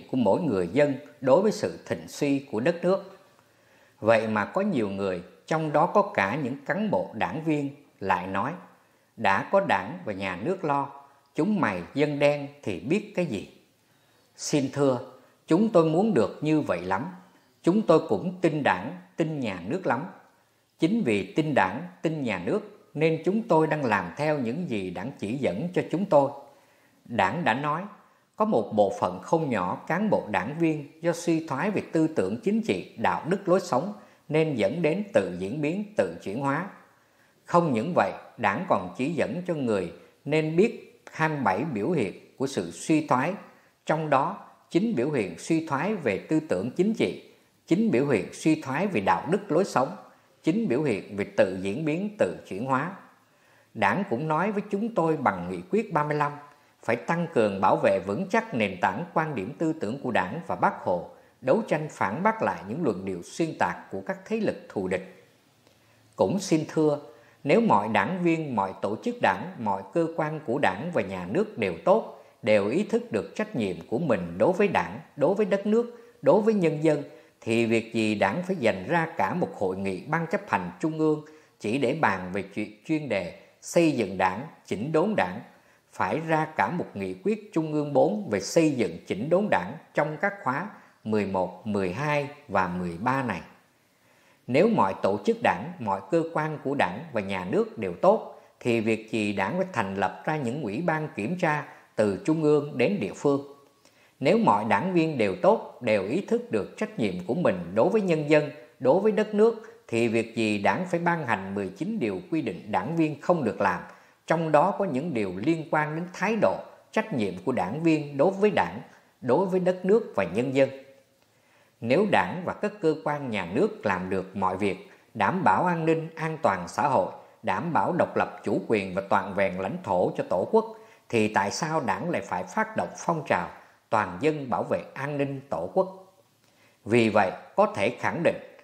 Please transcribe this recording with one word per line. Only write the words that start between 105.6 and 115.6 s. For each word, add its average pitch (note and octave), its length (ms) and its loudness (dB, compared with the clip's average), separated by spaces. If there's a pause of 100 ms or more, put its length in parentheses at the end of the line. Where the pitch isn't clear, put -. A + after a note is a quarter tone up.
đều G#2 220 2
ý B2+ 180 -2
thức A#3 300 -2
được F#2+ 260 -2
trách - 220 -6
nhiệm G2 160 0 (120)
của A#2+ 80 0
mình F#2 400 0
đối B2 140 4
với G#3+ 120 2
nhân D#3 300 0
dân, D3 200 6 (280)
đối C3+ 220 4
với G#3+ 120 2
đất G#3 220 0
nước, A3 540 2
thì A#2 200 2
việc A2+ 280 0
gì G#2+ 220 2
Đảng G2+ 280 2
phải E3+ 140 -2
ban E3+ 260 0
hành G2 280 -2
mười G2 140 -2
chín G#3+ 300 -6
điều G2+ 220 -2 (100)
quy D#3+ 120 -2
định G2+ 300 -8
đảng A#2 240 -2
viên D3+ 240 0
không E3 240 2
được G2+ 160 -2
làm, F#2 200 2 (460)
trong E3 260 0
đó E3+ 260 4
có G3+ 60 0
những D3+ 300 -2
điều G2+ 220 -2
liên D3+ 340 0